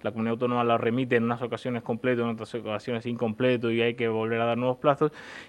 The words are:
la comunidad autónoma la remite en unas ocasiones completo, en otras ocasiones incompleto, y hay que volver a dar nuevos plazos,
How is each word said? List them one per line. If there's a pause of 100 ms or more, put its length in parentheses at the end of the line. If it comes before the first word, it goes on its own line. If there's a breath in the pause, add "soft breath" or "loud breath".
la
comunidad
autónoma
la
remite
en
unas
ocasiones
completo,
en
otras
ocasiones
incompleto,
y
hay
que
volver
a
dar
nuevos
plazos, (360 loud breath)